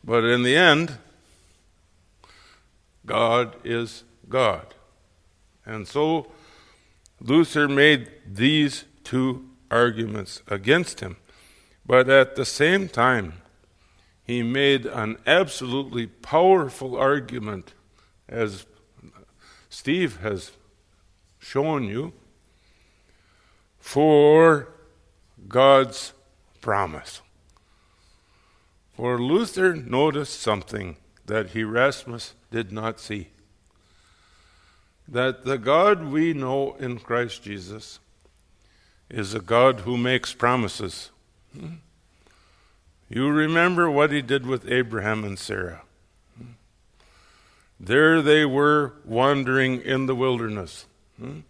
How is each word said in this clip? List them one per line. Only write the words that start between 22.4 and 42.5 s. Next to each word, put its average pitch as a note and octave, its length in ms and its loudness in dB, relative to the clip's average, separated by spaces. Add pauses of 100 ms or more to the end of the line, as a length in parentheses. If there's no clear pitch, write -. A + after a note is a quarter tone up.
for D3+ 960 4 (720)
God's C3 680 6 (480)
promise. F#2+ 640 -4 (1700)
For B2 200 -4
Luther F3+ 600 0
noticed C#3 640 -2
something G2+ 560 -4 (300)
that G#2 280 -4
Erasmus A#2 800 -4 (160)
did A2 220 -8
not A2 260 -8
see, G#2 300 -12 (1800)
that B2+ 380 -4
the C3 120 -4
God D#3+ 500 2
we D#3 260 0
know C3+ 480 -4
in B2 180 -8
Christ A#2+ 460 -4
Jesus G2+ 560 -14 (1080)
is G#2 260 -8
a A2 60 -6
God A#2+ 420 2
who B2 140 -6
makes B2 380 -2
promises. A2 800 -2 (440)
Hmm? E3 180 -16 (1300)